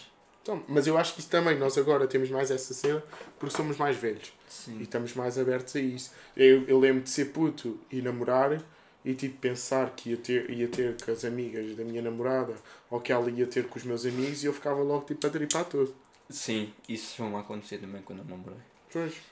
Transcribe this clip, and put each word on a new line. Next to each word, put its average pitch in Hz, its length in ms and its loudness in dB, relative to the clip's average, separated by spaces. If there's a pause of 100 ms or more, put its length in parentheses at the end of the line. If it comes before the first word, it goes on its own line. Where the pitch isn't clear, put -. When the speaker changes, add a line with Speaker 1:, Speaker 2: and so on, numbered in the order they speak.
(420)
Speaker 1:
Então, 190 260 -6
mas 143 200 4
eu 160 100 4
acho 165 160 2
que - 60 -12
isso - 100 -10
também, 170 280 4
nós 135 200 2
agora 139 300 4
temos 131 220 0
mais 135 220 0
essa 131 220 -2
cena 151 300 0 (340)
porque 143 180 -2
somos 151 220 0
mais 143 200 2
velhos. 110 340 -4 (160)
Speaker 2:
Sim. - 320 -12
Speaker 1:
E 117 40 -6
estamos 120 300 -4
mais 123 240 -2
abertos 127 380 0
a 147 40 0
isso. 127 320 -4 (240)
Eu, 131 320 10
eu 131 120 8
lembro 131 240 6
de - 60 -4
ser 143 160 2
puto 139 520 -2 (140)
e 131 100 -4
namorar 127 600 2 (420)
e 131 100 -2
tipo 131 260 -6
pensar 127 520 0
que - 200 -8
ia 113 60 0
ter, 120 320 0
ia 120 180 -2
ter 120 360 0
com 113 80 -2
as 113 140 -2
amigas 113 500 -4
da 113 80 -8
minha 117 180 -4
namorada 117 540 -2 (340)
ou 120 120 -2
que 131 100 -4
ela 120 180 2
ia 120 160 0
ter 120 220 -2
com - 100 -12
os 117 60 -10
meus 120 220 -4
amigos 135 380 -2
e - 20 -4
eu 143 80 2
ficava 143 280 -2
logo 143 240 0
tipo 151 200 -2
a 147 40 2
tripar 156 360 0
todo. 135 280 0 (360)
Speaker 2:
Sim, 107 420 -4 (160)
isso - 300 -8
foi-me 107 180 -4
a 101 40 -4
acontecer 104 400 -12
também 98 220 -12
quando 98 180 -14
eu 85 60 -14
namorei. 92 340 -14 (300)
Speaker 1:
Pois, 165 240 -6 (180)